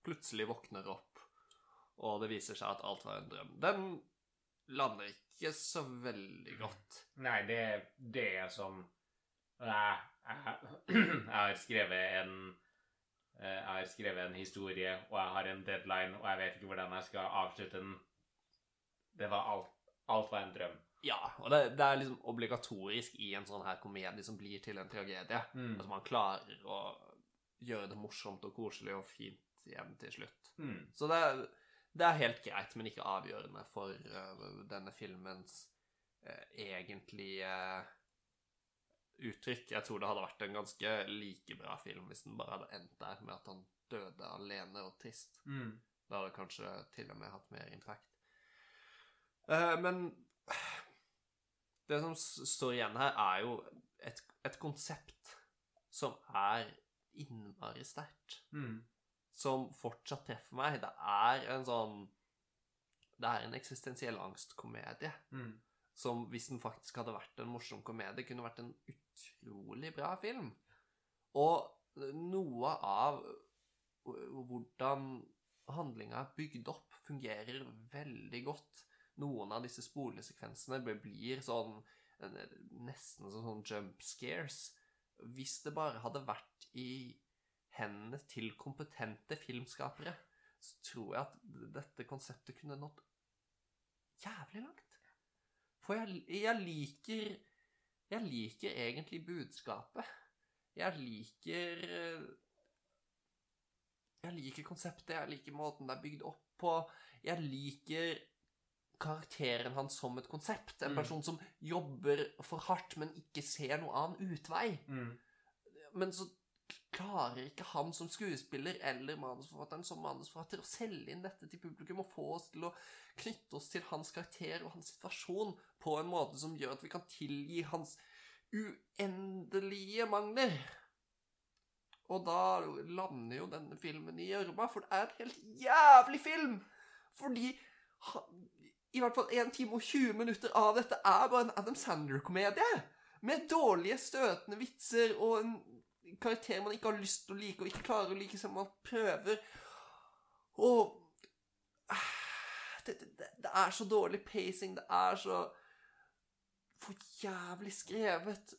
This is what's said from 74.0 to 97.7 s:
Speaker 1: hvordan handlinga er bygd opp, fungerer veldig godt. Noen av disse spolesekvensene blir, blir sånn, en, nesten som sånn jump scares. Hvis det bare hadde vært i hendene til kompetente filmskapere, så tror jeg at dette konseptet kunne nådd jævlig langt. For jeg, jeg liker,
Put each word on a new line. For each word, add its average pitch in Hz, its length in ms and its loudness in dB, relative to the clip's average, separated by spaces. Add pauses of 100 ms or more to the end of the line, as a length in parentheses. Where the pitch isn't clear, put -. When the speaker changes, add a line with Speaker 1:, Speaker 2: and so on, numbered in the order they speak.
Speaker 1:
hvordan 127 1000 -4 (640)
handlinga 117 520 -6
er 135 140 -8
bygd 147 340 -8
opp, - 300 -12
fungerer 123 640 -8 (240)
veldig 120 580 -10
godt. - 400 -8 (340)
Noen 117 360 -4
av 120 100 -2
disse 123 180 -8
spolesekvensene 127 1000 -6
blir, 110 180 -4
blir 110 420 -6
sånn, 113 360 -2 (400)
en, - 180 -12 (440)
nesten 120 520 -12
som 110 140 -8
sånn 107 180 -8
jump 104 400 -8
scares. - 720 -6 (460)
Hvis 131 420 -8
det 151 100 -6
bare 147 320 -2
hadde 131 240 -4
vært - 440 -8
i 127 440 -8 (580)
hendene 107 480 -6
til 113 340 -6
kompetente 139 840 -10
filmskapere, 131 720 -8 (440)
så - 260 -18
tror - 340 -8
jeg 127 60 0
at 120 500 -12
dette 131 360 -12
konseptet - 520 -14
kunne 147 160 -10
nådd 147 240 -14 (1200)
jævlig 202 460 -12
langt. 339 180 -20 (1000)
For 202 120 0
jeg, 196 320 -4
jeg 214 320 2
liker, 185 760 -4 (800)